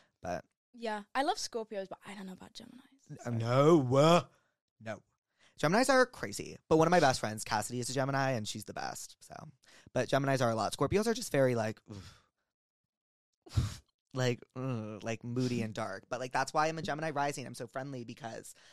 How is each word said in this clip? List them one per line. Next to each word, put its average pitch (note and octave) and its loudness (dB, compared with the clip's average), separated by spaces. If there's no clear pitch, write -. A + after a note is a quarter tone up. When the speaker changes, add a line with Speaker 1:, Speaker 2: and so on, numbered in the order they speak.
Speaker 1:
But F2+ -6
Speaker 2:
Yeah, A3 -8
I C4 2
love F4+ -2
Scorpios, G#3 -8
but - -14
I G3 -14
don't G3 -12
know F#3 -12
about F#3+ -20
Geminis. - -20
Speaker 1:
N-, A#2+ -2
uh, - 0
no. C3 6
Uh, D#3+ 8
no. G#2+ -10
Geminis G#3 2
are B3+ 6
crazy. G2+ -10
But E3 6
one D#3+ 6
of E3+ 2
my F3+ 6
best C3+ 4
friends, G#2+ -6
Cassidy, A#2 -2
is A#2+ -6
a - -6
Gemini, C3+ 0
and G#2+ -4
she's A2 -10
the - -10
best. - -10
So, - -20
but B2+ 0
Geminis C3+ 2
are A#2+ 4
a A2+ 0
lot. G#2 -2
Scorpios E3+ 0
are A3+ 0
just A3+ -8
very, C3 4
like, A2 -2
oof. - -16
<laughs> - -2
Like, B2 -2
ugh, A2 -8
like, A#2 -6
moody A#2+ -2
and A2 -6
dark. G2 -8
But, B2 -6
like, C3 -8
that's C3+ 0
why D#3 2
I'm D#3+ -4
a D#3+ -8
Gemini D#3+ -4
rising. C#3+ -4
I'm B2 -12
so B2 -10
friendly C3+ -10
because A2+ -14